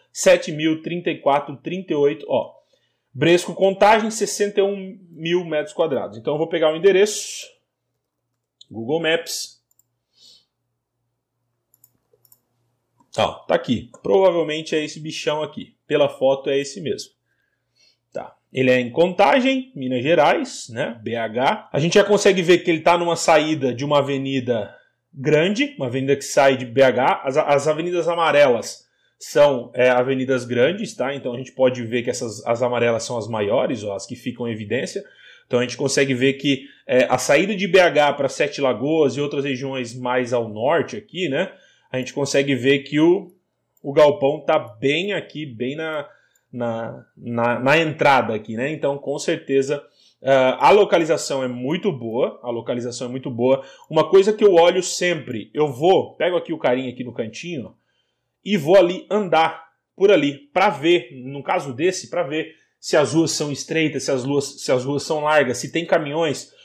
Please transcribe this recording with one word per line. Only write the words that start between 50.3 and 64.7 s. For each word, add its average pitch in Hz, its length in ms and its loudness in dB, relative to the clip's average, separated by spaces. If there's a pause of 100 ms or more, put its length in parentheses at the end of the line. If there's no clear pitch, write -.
a - 20 8
localização 165 720 2
é 127 40 -4
muito 135 440 -4
boa, 123 500 -4
a 123 60 -10
localização 120 600 -6
é - 20 -10
muito 131 200 -10
boa. 127 320 0 (280)
Uma 156 180 2
coisa 196 240 6
que 214 100 -2
eu 202 120 6
olho 175 280 6
sempre, 151 720 -4
eu 151 180 0
vou, 147 440 2
pego - 200 -2
aqui 170 160 -2
o 156 80 -6
carinha 131 300 0
aqui 123 160 -10
no 120 80 -12
cantinho, 117 600 -10 (680)
e 202 140 -2
vou 170 220 4
ali 175 320 2
andar 165 520 0 (320)
por 196 160 4
ali, 143 400 2
pra 190 200 2
ver, 165 420 0
no 135 300 -14
caso 147 320 -4
desse, 165 340 -4
pra 175 140 -4
ver 156 320 -6 (260)
se - 160 -2
as 143 160 2
ruas 156 200 2
são 147 200 -4
estreitas, 151 520 -4
se - 60 -4
as 131 140 -2
ruas, 139 380 -4
se 147 100 -2